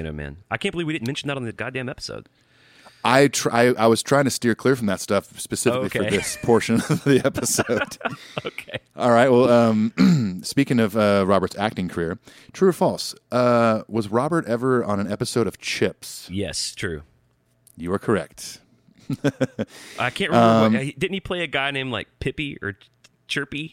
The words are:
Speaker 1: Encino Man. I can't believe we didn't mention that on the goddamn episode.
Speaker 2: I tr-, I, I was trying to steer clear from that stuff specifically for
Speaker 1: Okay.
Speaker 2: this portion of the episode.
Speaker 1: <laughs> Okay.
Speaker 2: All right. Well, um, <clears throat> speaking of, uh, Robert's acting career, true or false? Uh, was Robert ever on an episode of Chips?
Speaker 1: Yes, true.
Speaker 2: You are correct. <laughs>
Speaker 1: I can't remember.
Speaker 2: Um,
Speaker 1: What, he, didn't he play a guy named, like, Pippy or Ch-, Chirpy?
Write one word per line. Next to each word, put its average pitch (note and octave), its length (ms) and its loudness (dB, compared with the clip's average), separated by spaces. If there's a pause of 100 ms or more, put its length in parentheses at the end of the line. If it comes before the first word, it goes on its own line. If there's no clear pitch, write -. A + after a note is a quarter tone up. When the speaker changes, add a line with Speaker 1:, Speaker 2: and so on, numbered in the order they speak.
Speaker 1:
Encino D#2 80 -8
Man. D2 240 -10 (140)
I A2+ 60 -2
can't G3 160 -6
believe E3+ 140 -6
we D#3 60 -4
didn't A#2 140 -6
mention C#3+ 200 -6
that C#3 100 -6
on B2+ 80 -8
the G#2+ 80 -8
goddamn B2+ 340 -10
episode. - 400 -12 (800)
Speaker 2:
I C3+ 240 6
tr-, - 240 -4
I, A#2+ 220 4
I A2+ 120 2
was A2+ 160 4
trying C#3 220 2
to B2+ 60 0
steer A#2 220 0
clear C3 220 2
from A#2+ 120 -2
that F#2 120 0
stuff - 400 -4
specifically A#2+ 480 -2
for A#2 120 -4
Speaker 1:
Okay. G#2+ 100 -2
Speaker 2:
this G2 340 -2
portion A2+ 320 4 (140)
of - 160 -2
the C3+ 180 4
episode. - 800 -2
Speaker 1:
<laughs> - 440 -10
Okay. - 340 -12 (180)
Speaker 2:
All A#2+ 140 2
right. A#2+ 180 6
Well, B2 200 6
um, A#2 920 4
<clears throat> - 20 -14
speaking C3+ 380 0
of, G#2 160 0
uh, G2+ 300 4
Robert's F#2 300 2
acting G2+ 300 -4
career, E2+ 300 -4 (360)
true F#3+ 160 2
or E3+ 40 4
false? - 400 -2 (180)
Uh, A#2 560 2
was G#2 220 -4
Robert D3 360 0
ever A#2+ 380 0
on G2 160 0
an G#2 100 -4
episode A2 380 -2
of F2 100 -6
Chips? - 720 -6
Speaker 1:
Yes, E2+ 460 -6
true. D#2+ 280 -8 (720)
Speaker 2:
You E2+ 160 -6
are G2+ 60 -2
correct. - 600 -4 (500)
<laughs> C#3 140 -6 (760)
Speaker 1:
I A#2+ 100 -2
can't F3 220 -4
remember. A2+ 40 2
Speaker 2:
Um, A2+ 380 6
Speaker 1:
What, C3 100 0
he, C#3+ 100 -6
didn't F#3 200 -4
he F#3+ 60 -6
play F3+ 240 -6
a D#3+ 40 -4
guy C#3 240 -2
named, C3 200 -6
like, G#2 160 -6 (120)
Pippy C#3 420 -6
or G2+ 120 -6
Ch-, - 160 -20 (380)
Chirpy? D3 460 -8